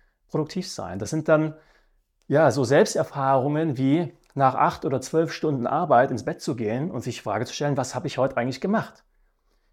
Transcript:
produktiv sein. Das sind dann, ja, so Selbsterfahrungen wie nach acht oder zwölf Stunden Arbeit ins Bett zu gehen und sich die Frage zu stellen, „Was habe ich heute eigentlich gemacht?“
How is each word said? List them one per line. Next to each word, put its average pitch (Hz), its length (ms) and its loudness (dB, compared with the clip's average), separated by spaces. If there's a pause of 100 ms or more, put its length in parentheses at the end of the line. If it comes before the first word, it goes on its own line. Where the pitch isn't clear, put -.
(280)
produktiv 156 400 -4
sein. 90 300 -8
Das 202 120 -6
sind 156 180 -2
dann, 156 260 2 (720)
ja, 147 220 6
so 131 120 0
Selbsterfahrungen 143 1160 2
wie 143 360 0 (200)
nach 135 200 4
acht 165 300 0
oder 139 160 -2
zwölf 160 320 0
Stunden 135 340 -2
Arbeit 151 440 4
ins 127 140 -6
Bett 165 180 -6
zu 139 140 -4
gehen 120 340 -2
und 123 100 -6
sich 117 160 -8
die - 60 -16
Frage 107 240 -2
zu - 80 -12
stellen, 147 240 -2
„Was 127 160 -4
habe 123 120 -6
ich - 120 -6
heute 131 180 0
eigentlich 127 240 -2
gemacht?“ - 440 -4 (680)